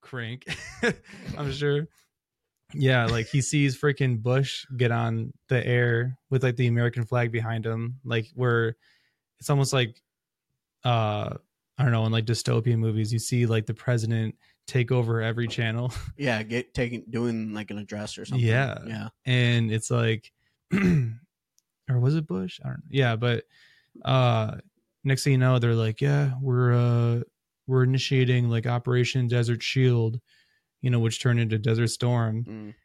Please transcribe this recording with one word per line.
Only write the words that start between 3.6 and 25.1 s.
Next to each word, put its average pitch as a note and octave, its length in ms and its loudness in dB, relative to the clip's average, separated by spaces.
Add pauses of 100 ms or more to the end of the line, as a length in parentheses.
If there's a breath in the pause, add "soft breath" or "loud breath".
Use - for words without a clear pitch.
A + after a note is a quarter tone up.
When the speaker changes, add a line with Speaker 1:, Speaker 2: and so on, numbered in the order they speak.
Speaker 1:
freaking C3 440 0
Bush C3 420 -2 (120)
get A#2+ 140 2
on A#2 420 -2 (160)
the B2 160 0
air B2 520 0 (120)
with, C3 120 0
like, B2+ 140 0
the A#2+ 120 2
American A#2+ 380 0
flag A#2+ 280 -2
behind A2+ 320 -4
him, A#2 400 -6
like, A#2 280 -4
where A#2 440 0 (640 soft breath)
it's - 100 -14
almost C#3 240 2
like, A#2+ 280 -2 (840)
uh, G#2+ 520 0 (420)
I C3 60 0
don't A#2+ 80 4
know, A2+ 140 2
in, A2 60 0
like, A2+ 140 0
dystopian A#2 540 0
movies, A2 320 -2
you A#2 80 0
see, A#2+ 260 0
like, A2 200 0
the A2+ 80 -6
president A2+ 640 -2 (300 soft breath)
take A#2+ 240 0
over A#2 300 0
every A#2 260 -2
channel. A#2+ 460 -4 (120)
<laughs> - 120 -14
Speaker 2:
Yeah, B2 260 -2
get A#2 300 -6
taking, A#2+ 360 -4
doing, A2+ 440 -4
like, G#2+ 180 -10
an G2+ 60 -10
address G#2 400 -10
or F#2+ 80 -14
something. B2 220 0
Speaker 1:
Yeah. B2 380 0
Speaker 2:
Yeah. G#2+ 240 -10 (160)
Speaker 1:
And A#2+ 460 2
it's A2 200 -2
like, A2+ 400 -2 (200)
<clears throat> - 220 -10
or C3 1300 -2
was C3+ 160 2
it D#3 120 -2
Bush? F#3 360 -6
I C3+ 60 -8
don't B2+ 80 -10
know. - 120 -16
Yeah, C3 260 2
but, A#2 300 -2 (580 soft breath)
uh, A#2+ 540 2 (460)
next C3+ 200 0